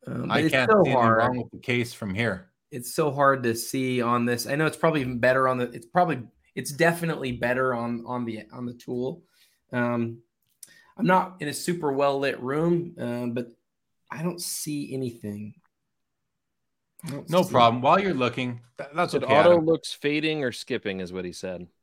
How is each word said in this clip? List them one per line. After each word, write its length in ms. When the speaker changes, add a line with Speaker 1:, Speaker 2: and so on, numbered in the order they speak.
Speaker 1:
Um, 160
but 80
Speaker 2:
I 100
Speaker 1:
it's 120
Speaker 2:
can't 180
Speaker 1:
so 120
Speaker 2:
see 80
anything 120
Speaker 1:
hard. 160
Speaker 2:
wrong 180
with 140
the 80
case 340
from 220
here. 320
Speaker 1:
It's 220
so 160
hard 320
to 140
see 440
on 260
this. 200
I 80
know 100
it's 120
probably 240
even 180
better 300
on 100
the, 140
it's 140
probably, 340
it's 160
definitely 640
better 420
on, 320
on 180
the, 280
on 120
the 100
tool. 500
Um, 460
I'm 80
not 360
in 80
a 40
super 400
well 280
lit 200
room, 560
uh, 300
but 220
I 140
don't 180
see 540
anything. 600
I 60
don't 180
Speaker 2:
No 140
Speaker 1:
see 80
Speaker 2:
problem. 320
While 160
you're 160
looking, 460
th-, 160
that's 180
Speaker 3:
Said 120
Speaker 2:
okay, 100
Speaker 3:
auto 200
Speaker 2:
Adam. 120
Speaker 3:
looks 260
fading 520
or 80
skipping 480
is 120
what 120
he 80
said. 340